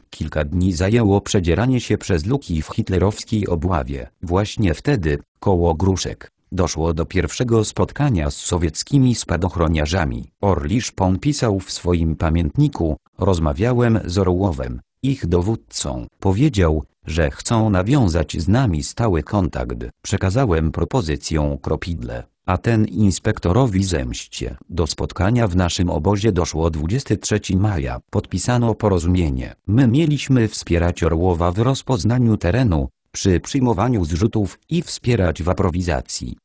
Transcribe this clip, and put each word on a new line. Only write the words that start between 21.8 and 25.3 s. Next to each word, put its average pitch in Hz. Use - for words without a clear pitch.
a 92
ten 113
inspektorowi 104
Zemście". 64
Do 80
spotkania 107